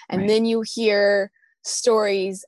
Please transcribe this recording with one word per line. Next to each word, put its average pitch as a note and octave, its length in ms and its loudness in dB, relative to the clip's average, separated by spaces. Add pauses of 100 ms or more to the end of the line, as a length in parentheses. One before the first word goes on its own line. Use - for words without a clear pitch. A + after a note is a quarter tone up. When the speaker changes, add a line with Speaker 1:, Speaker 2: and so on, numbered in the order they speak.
Speaker 1:
And F#3+ 140 -2
Speaker 2:
Right. G3+ 60 0
Speaker 1:
then A3 160 2
you A3+ 180 0
hear G3+ 680 0 (320)
stories G3 840 -2